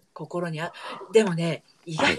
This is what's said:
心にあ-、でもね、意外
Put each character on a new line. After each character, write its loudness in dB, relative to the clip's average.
心 -8
に -6
あ-、 -6
で 8
も 0
ね、 -2
意 -8
外 2